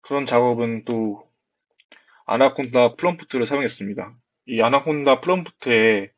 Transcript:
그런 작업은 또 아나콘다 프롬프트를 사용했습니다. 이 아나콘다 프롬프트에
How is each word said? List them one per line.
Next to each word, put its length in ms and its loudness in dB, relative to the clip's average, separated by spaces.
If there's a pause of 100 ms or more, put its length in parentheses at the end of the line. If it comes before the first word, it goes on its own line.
그런 240 -6
작업은 600 0
또 440 -4 (960)
아나콘다 720 2
프롬프트를 500 -4
사용했습니다. 720 -6 (280)
이 160 -2
아나콘다 580 2
프롬프트에 1000 0